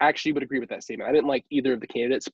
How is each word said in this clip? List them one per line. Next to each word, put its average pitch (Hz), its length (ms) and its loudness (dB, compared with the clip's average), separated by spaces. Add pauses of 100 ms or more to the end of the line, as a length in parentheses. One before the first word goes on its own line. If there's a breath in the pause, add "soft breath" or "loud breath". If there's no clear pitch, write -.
actually 151 300 2
would 143 100 0
agree 131 180 -4
with 120 100 -8
that 101 120 -8
statement. 107 260 -8
I - 60 0
didn't 147 140 4
like 135 240 0
either 135 220 2
of 117 60 -2
the - 80 -10
candidates, 123 460 -2